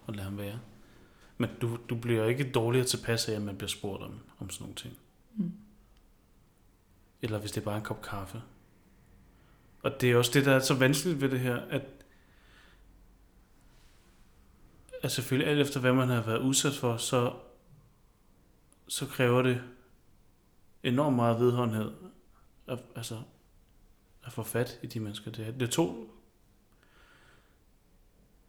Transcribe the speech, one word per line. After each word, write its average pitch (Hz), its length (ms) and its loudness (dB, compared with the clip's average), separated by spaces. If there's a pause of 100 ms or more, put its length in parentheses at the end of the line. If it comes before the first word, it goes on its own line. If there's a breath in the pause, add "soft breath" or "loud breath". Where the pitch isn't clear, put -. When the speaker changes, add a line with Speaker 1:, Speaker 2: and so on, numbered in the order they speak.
Speaker 1:
og 110 80 -8
lade 101 100 -8
ham 98 140 -8
være." 101 220 -8 (760 soft breath)
Men 117 120 0 (100)
du, 117 180 -2 (100)
du 123 80 -2
bliver 113 280 2
ikke 127 280 0
dårligere 123 340 2
tilpas 113 420 -2
af, 110 60 0
at 104 80 -4
man 101 140 -6
bliver 101 120 -8
spurgt 98 340 -6
om, 104 180 -12 (180)
om 92 120 -10
sådan 104 140 -12
nogle 98 100 -14
ting. 120 200 -14 (400)
Speaker 2:
Mm. 180 180 -2 (1700)
Speaker 1:
Eller 107 160 -2
hvis 104 140 -8
det 113 80 -4
er - 40 -4
bare 104 120 -2
en 107 80 -6
kop - 180 -8
kaffe. 101 400 -10 (1400 soft breath)
Og 135 180 -4
det 123 100 4
er 120 60 6
også 120 180 4
det, 139 100 6
der 139 80 6
er 131 80 6
så 139 140 2
vanskeligt 143 460 2
ved 135 100 2
det 131 100 -2
her, 123 160 0
at, - 260 -4 (3250 soft breath)
at 131 100 -2
selvfølgelig 135 360 0
alt 147 120 4
efter, 139 200 0
hvad 127 120 6
man 127 160 4
har 120 140 2
været 110 180 0
udsat 135 320 2
for, 120 240 0
så, 123 360 0 (1600)
så - 180 -6
kræver 123 360 4
det 123 200 2 (1200)
enormt 131 340 2
meget 117 240 4
vedholdenhed 117 520 2 (720)
at, 123 120 -6 (180)
altså, 117 260 -10 (1000)
at - 80 -14
få 117 100 -6
fat 117 400 -4
i - 40 -8
de 117 140 -8
mennesker. 107 300 -8
Det, 113 300 -8
det 120 100 0
tog, 180 400 -2 (2500 soft breath)